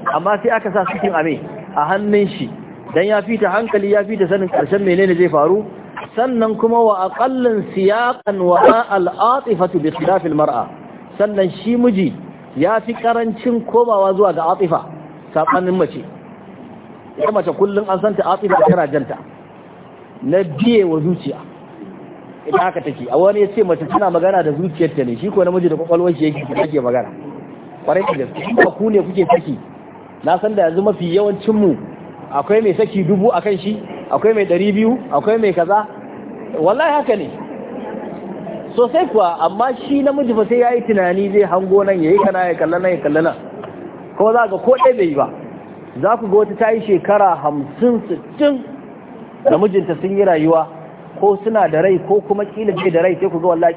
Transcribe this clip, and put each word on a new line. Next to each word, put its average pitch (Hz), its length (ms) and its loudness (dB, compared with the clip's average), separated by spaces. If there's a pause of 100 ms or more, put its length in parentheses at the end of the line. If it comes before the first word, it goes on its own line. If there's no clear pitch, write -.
(140)
Amma 196 300 0
sai 233 80 0
aka 220 200 -2
sa 196 140 0
sakin 196 300 -2
a 156 80 0
me? 160 160 -2 (360)
A 147 100 2 (100)
hannun 208 320 2 (100)
shi. 123 120 -8 (440)
Dan 175 120 2
ya 208 160 2
fi 220 160 -4
ta 202 120 0
hankali, 202 420 0
ya 208 120 2
fi 208 140 -6
ta 190 100 2
sanin 185 220 0
karshen 190 340 0
menene 185 340 2
zai 175 120 4
faru. 160 340 2 (520)
Sannan 226 420 0
kuma 226 240 2
wa 214 140 4 (140)
aqallun 240 640 0
siyaqan 208 680 0
wa 175 160 4 (320)
al-atifatu 190 920 0
bi 156 100 0
khilafil 170 420 0
mar'a. 147 340 0 (500)
Sannan 202 320 0 (140)
shi 233 120 0
miji 208 380 2 (420)
ya 190 260 2
fi 220 120 -8
karancin 233 720 0
komawa 214 480 2
zuwa 190 200 4
ga 160 100 -4 (100)
atifa, 175 320 0 (480)
saɓanin 180 440 0
mace. 165 240 -2 (1160)
Ita 220 140 0
mace 180 260 0
kullum 202 320 0
an 185 120 0
santa 202 240 0
atifa 190 320 2 (120)
tana 175 180 2
janta. 139 300 -4 (1040)
Na 170 200 2
biye 196 400 0
wa 160 160 0
zuciya. 151 380 -4 (1120)
Ita - 140 2
haka 180 200 -2
take. 123 300 -8
A - 60 2
wani 202 240 4
ya 196 140 4
ce 214 80 2
mace 165 240 0
tana 202 240 0
magana 175 320 2
da 156 80 0
zuciyarta 156 540 -2
ne, 117 120 -4
shi 180 120 -6
ko 190 140 2
namiji 180 260 2
da 156 60 0
kwakwalwar 170 400 2
shi 151 100 -2
yake, 147 200 -4 (100)
yake 156 260 -2
magana. 120 280 -2 (760)
Kwarai 175 200 0
da 180 80 -2 (120)
gaske. 160 300 -8
Ba - 160 4
ku 220 180 -2
ne 202 120 4
kuke 180 240 0
saki. 165 320 0 (640)
Na 170 160 0
san 214 160 -2
da 196 140 4
yanzu 170 120 0
mafi 175 340 -2
yawancin 208 400 0
mu 196 200 4 (560)
akwai 196 300 0
mai 208 140 2
saki 208 280 0
dubu 196 280 2
a 175 100 0
kan 196 160 -2
shi, 208 200 -6 (340)
akwai 220 220 2
mai 202 120 0
ɗari 180 280 2
biyu, 220 240 2 (140)
akwai 202 260 0
mai 208 160 0
kaza. 196 320 0 (720)
Wallahi 247 340 2
haka 277 220 0
ne. 151 140 -6 (1500)
Sosai 254 320 2
kuwa, 196 320 0
amma 196 300 0 (180)
shi 277 160 0
namiji 277 300 0
fa 214 160 2
sai 240 100 4
ya 240 160 2
yi 240 60 -2
tunani, 196 500 0
zai 208 120 4
hango 190 400 2
nan, 190 200 0
ya 156 80 2
yi 196 140 6
kana, 185 220 2
ya 170 80 0
kalla 165 240 0
nan, 185 120 0
ya 170 60 0
kalla 147 240 0
nan. 165 120 0 (840)
Kuma 220 160 4
za 233 140 4
ga 190 100 -4
ko - 140 2 (120)
ɗaya 254 140 6
bai 190 100 2
yi 147 80 -2
ba. 135 140 2 (720)
Za 214 160 2
ku 226 100 -8
ga 190 100 4
wata 214 180 4
ta 220 160 2
yi 226 140 0
shekara 202 500 4
hamsin, 147 720 0
sittin 269 540 -2 (840)
da 156 140 4
mijinta 180 440 0
sun 196 160 -2
yi 202 80 4
rayuwa, 160 420 4 (520)
ko 196 240 4
suna 214 240 2
da 156 140 0
rai, 185 260 4
ko 196 200 2
kuma 202 180 -2
kila 208 280 -4
bai 180 180 0
da 165 100 4
rai, 180 180 2
sai 190 100 0
ku 165 100 -4
ga 170 80 0
wallahi 170 280 2